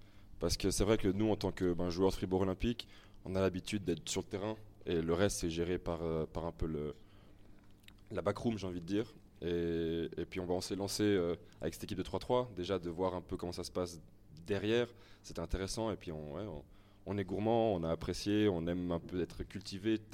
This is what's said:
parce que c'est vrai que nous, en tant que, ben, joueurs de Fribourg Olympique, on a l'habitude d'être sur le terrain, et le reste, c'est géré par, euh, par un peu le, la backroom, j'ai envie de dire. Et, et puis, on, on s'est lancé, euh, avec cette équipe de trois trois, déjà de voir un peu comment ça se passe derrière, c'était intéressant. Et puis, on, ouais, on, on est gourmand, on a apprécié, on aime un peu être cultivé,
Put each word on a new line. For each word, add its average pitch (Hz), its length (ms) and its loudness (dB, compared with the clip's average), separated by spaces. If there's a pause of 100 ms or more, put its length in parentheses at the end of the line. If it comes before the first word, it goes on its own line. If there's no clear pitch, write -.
(400)
parce - 180 0
que 95 120 2
c'est 92 140 2
vrai 107 140 6
que 104 100 4
nous, 101 220 4
en 101 60 4
tant 95 160 0
que, 90 200 2
ben, 87 160 0
joueurs 92 220 4
de - 60 0
Fribourg 92 260 2
Olympique, 98 440 0 (380)
on 87 100 -4
a 95 60 2
l'habitude 95 420 0
d'être 82 260 -2
sur 95 120 -2
le 85 60 -4
terrain, 107 300 -4 (280)
et 85 160 2
le 82 140 2
reste, 98 260 4
c'est 87 100 0
géré 85 280 0
par, 85 240 -2
euh, 80 280 0
par 80 140 -4
un 85 80 -4
peu 82 140 -2
le, 76 280 -2 (1160)
la 95 80 -2
backroom, 110 380 2
j'ai 95 80 -4
envie 90 160 -4
de 82 40 -10
dire. 101 200 2 (340)
Et, 85 680 0 (100)
et 85 100 0
puis, 92 120 -6
on, 90 100 -2
on 90 100 2
s'est 95 160 -4
lancé, 98 260 -2
euh, 90 320 4 (280)
avec 85 100 -2
cette - 120 -10
équipe 90 140 -6
de 90 40 0
trois 90 180 -2
trois, 123 360 0
déjà 90 220 0
de 85 120 -6
voir 90 240 0
un 90 80 -4
peu 92 160 -6
comment 87 140 -4
ça 87 120 -6
se - 60 -12
passe 87 300 -2 (460)
derrière, 107 400 2 (360)
c'était - 180 -10
intéressant. 95 500 -2
Et 92 60 -2
puis, 85 160 -8
on, 76 220 -8
ouais, 90 120 -4
on, 76 160 -8 (500)
on 101 60 0
est 98 60 0
gourmand, 110 500 4
on 85 80 0
a 80 80 0
apprécié, 98 580 2
on 85 200 2
aime 87 240 0
un 85 80 0
peu 90 200 -4
être - 220 -4
cultivé, 104 580 -2 (140)